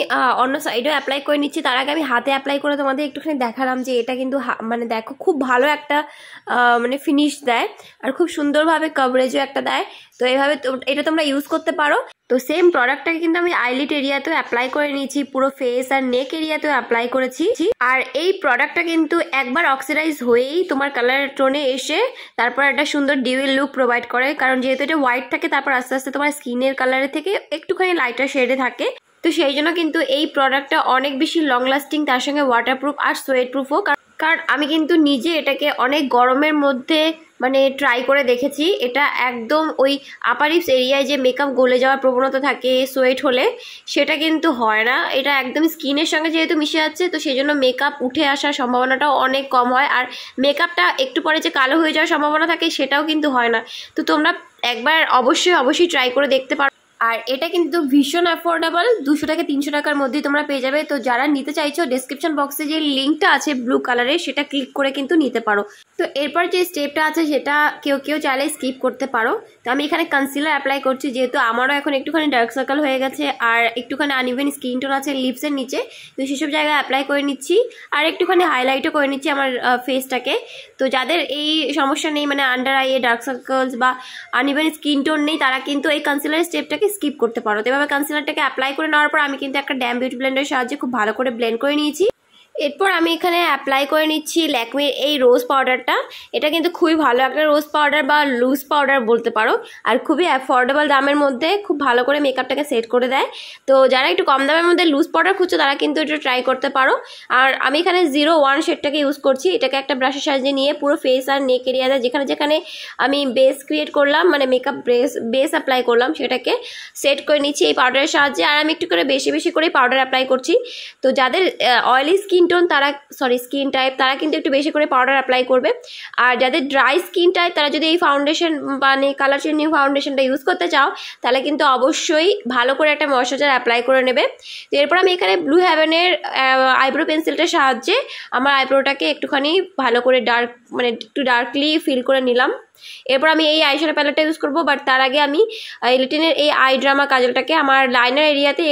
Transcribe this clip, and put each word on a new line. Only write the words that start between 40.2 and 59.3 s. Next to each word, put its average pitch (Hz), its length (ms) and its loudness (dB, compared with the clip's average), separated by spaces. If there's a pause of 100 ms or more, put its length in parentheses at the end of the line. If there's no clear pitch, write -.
আপার 277 300 0
লিপস 339 180 0
এরিয়ায় 262 360 2
যে 277 120 -2
মেকআপ 262 380 0
গলে 254 240 4
যাওয়ার 262 200 2
প্রবণতা 262 420 0
থাকে 254 460 0
সোয়েট 262 380 0
হলে, 294 320 0 (300)
সেটা 294 300 0
কিন্তু 320 360 0
হয় 220 320 0
না। 254 280 0
এটা 269 280 0
একদম 285 280 -2
স্কিনের 294 380 -2
সঙ্গে 320 240 0
যেহেতু 320 260 0
মিশে 311 220 -2
যাচ্ছে, 311 300 -2
তো 349 100 -4
সেই 285 180 -2
জন্য 285 160 0
মেকআপ 277 480 0
উঠে 254 260 -2
আসার 285 260 0
সম্ভাবনাটাও 262 600 0
অনেক 269 360 0
কম 247 240 2
হয়। 262 140 2
আর 247 180 0 (340)
মেকআপটা 330 600 0
একটু 262 220 -2
পরে 311 200 0
যে 339 100 -2
কালো 277 280 2
হয়ে 311 140 2
যাওয়ার 311 160 2
সম্ভাবনা 311 380 2
থাকে 330 240 0
সেটাও 285 340 0
কিন্তু 311 260 0
হয় 240 180 2
না। 226 160 0 (320)
তো 320 60 -2
তোমরা 311 280 2 (320)
একবার 262 460 0
অবশ্যই, 294 460 2
অবশ্যই 311 320 2
ট্রাই 262 240 0
করে 277 180 0
দেখতে 262 260 0
পারো। 285 160 0 (300)
আর 226 260 0
এটা 269 220 -4
কিন্তু 339 340 0
ভীষণ 294 440 2
অ্যাফোর্ডেবল, 339 600 0 (180)
দুশো 294 220 0
থেকে 320 160 0